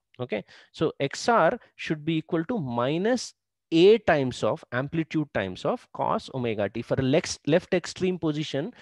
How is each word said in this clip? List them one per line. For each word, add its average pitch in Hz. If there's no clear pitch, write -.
Okay, 190
so -
X -
R 220
should 151
be 160
equal 165
to 247
minus 147
A 190
times 139
of 117
amplitude 147
times 95
of 175
cos -
omega 110
t. 117
For -
a 131
lex-, 135
left 170
extreme 180
position 156